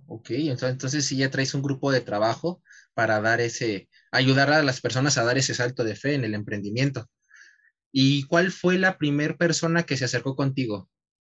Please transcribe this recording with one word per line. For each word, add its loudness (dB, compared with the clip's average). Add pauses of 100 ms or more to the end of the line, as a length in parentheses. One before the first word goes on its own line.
ok, -14
entonces, -2
entonces -4
sí -4
ya 0
traes -2
un -2
grupo 0
de 4
trabajo -2 (320)
para 2
dar 2
ese, -4 (220)
ayudar 4
a 6
las 0
personas 0
a 2
dar 2
ese 0
salto -2
de -4
fe -2
en -2
el -4
emprendimiento. -4 (840)
¿Y 4
cuál 2
fue 2
la 2
primer 0
persona 2
que -4
se -2
acercó -4
contigo? -2 (300)